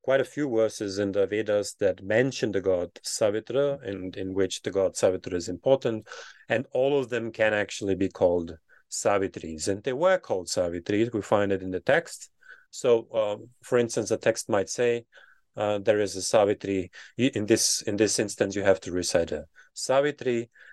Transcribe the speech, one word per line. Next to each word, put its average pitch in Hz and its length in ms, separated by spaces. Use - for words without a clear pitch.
quite 135 200
a 127 40
few 147 240
verses 110 480
in 101 140
the 95 160
Vedas 104 480
that 95 280
mention 113 480
the 95 100
god 90 280
Savitra, 123 840
and 92 300
in 95 160
which 95 300
the 107 80
god 95 240
Savitra 92 380
is 85 140
important, 113 600
and 127 220
all 139 280
of 127 100
them 117 220
can 110 220
actually 101 420
be 92 140
called 85 480
Savitris. 92 800
And 101 160
they 135 100
were 175 240
called 92 300
Savitris, 101 680
we 107 80
find 101 300
it 95 100
in 92 100
the 90 80
text. - 520
So, 117 420
uh, 107 240
for - 160
instance, 117 320
the 113 80
text - 320
might 101 200
say, 120 360
uh, 104 220
there 104 220
is 98 160
a 95 60
Savitri, 98 680
y-, 127 160
in 107 120
this, - 380
in 107 120
this 104 240
instance, 101 360
you 98 80
have 98 180
to 92 100
recite 85 400
a - 140
Savitri, 131 760